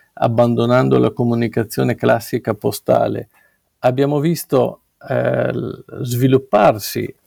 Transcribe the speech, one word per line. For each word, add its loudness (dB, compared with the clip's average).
abbandonando 2
la 2
comunicazione -2
classica -2
postale. -2
Abbiamo 0
visto, -2
eh, -2
l-, -8
svilupparsi 0